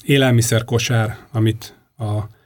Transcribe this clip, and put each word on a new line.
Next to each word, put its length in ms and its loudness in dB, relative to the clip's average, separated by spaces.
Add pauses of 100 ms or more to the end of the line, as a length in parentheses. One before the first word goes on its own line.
élelmiszerkosár, 1120 0 (140)
amit 420 -2 (240)
a 200 -6 (280)